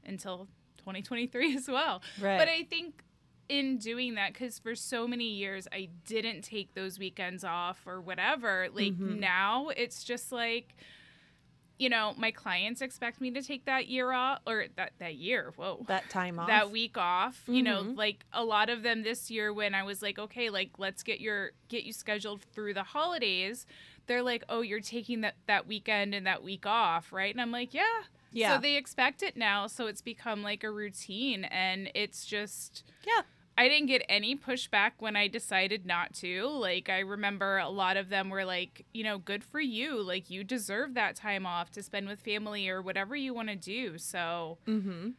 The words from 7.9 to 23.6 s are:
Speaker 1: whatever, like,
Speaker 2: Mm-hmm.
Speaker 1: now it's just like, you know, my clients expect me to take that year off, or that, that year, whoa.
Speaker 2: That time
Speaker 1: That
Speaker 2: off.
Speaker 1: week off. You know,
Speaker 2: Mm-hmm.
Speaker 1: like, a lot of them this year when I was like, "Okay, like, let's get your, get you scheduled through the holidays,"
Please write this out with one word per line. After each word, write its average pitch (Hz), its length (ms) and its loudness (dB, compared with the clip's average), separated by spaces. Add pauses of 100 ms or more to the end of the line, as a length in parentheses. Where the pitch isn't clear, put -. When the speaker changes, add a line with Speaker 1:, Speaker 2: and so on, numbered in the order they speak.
Speaker 1:
whatever, 190 720 2
like, 196 200 2
Speaker 2:
Mm-hmm. 196 280 -2
Speaker 1:
now 202 480 4
it's - 360 -4
just 240 280 -6
like, 233 420 -2 (1040)
you 254 100 4
know, 220 300 4
my 220 120 2
clients 208 500 -2
expect 254 400 -4
me 254 100 -2
to 262 120 -4
take 262 240 -8
that 262 220 2
year 254 240 2
off, 254 340 2
or 220 200 0 (100)
that, 185 220 -4
that 170 160 -8
year, 175 420 -2
whoa. 185 300 -6
Speaker 2:
That 190 240 0
time 180 260 -2
Speaker 1:
That 214 280 6
Speaker 2:
off. 202 80 -4
Speaker 1:
week 226 260 -2
off. 185 500 0
You 254 140 6
know, 208 200 4
Speaker 2:
Mm-hmm. 226 140 -4
Speaker 1:
like, 214 360 0
a 233 120 0
lot 214 240 6
of 233 140 0
them 226 200 2
this 226 280 -2
year 214 220 0
when 208 220 0
I 196 100 2
was 196 180 -4
like, 202 160 -2
"Okay, 220 320 -2
like, 196 280 -2
let's 190 240 -4
get - 180 -2
your, 208 320 -2 (160)
get 233 160 -4
you 220 80 -8
scheduled 208 500 -4
through 208 320 -6
the 196 80 -2
holidays," 226 840 0 (420)